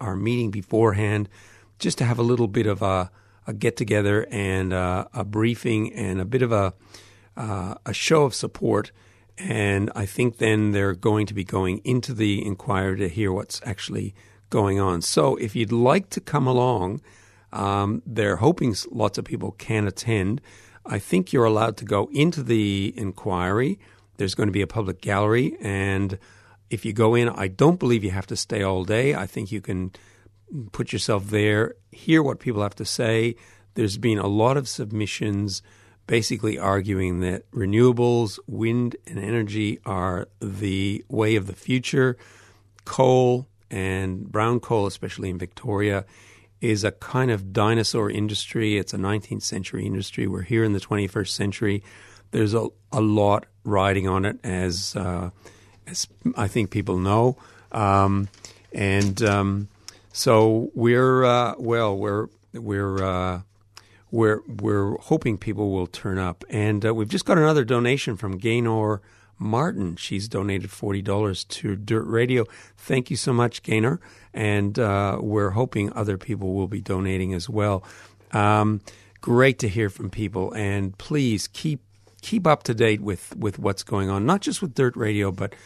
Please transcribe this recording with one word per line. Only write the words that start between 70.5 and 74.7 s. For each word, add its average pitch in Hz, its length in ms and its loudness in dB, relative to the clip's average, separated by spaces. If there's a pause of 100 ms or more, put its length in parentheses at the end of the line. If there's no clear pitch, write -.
forty 101 320 -6
dollars 101 420 -2
to - 320 -6
Dirt 107 300 -2
Radio. 120 380 2 (320)
Thank - 340 -2
you 127 60 -2
so 131 160 0
much, 120 300 2
Gaynor. 110 380 0 (340)
And, 104 440 0